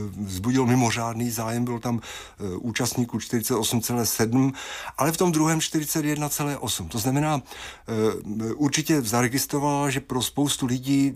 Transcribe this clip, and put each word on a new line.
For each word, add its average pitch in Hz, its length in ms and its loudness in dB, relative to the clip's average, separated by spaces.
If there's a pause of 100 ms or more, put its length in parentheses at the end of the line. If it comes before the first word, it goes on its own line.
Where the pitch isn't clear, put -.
(180)
vzbudilo 104 480 2
mimořádný 117 640 2
zájem, 117 360 -2
bylo 120 140 -4
tam, 120 200 -2 (400)
eh, 107 40 -8 (120)
účastníků 120 640 -2
čtyřicet 120 360 -2
osm 113 260 0
celé 120 240 0
sedm, 127 480 2 (440)
ale 147 140 2
v 165 60 -2
tom 180 140 4
druhém 156 300 2
čtyřicet 151 440 -2
jedna 147 240 -2
celé 143 280 -2
osm. 95 300 -4
To 110 120 -4
znamená, 143 420 2
eh, 110 1120 -4
určitě 147 480 2
zaregistrovala, 139 880 2
že 131 100 0
pro 127 220 -2
spoustu 139 440 0
lidí 131 500 2